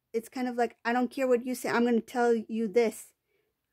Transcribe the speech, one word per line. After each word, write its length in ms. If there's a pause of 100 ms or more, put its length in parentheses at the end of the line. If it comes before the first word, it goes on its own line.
(120)
it's 180
kind 180
of 100
like, 260
"I 100
don't 160
care 180
what 180
you 100
say, 140
I'm 160
gonna 160
tell 320
you 340
this. 460 (580)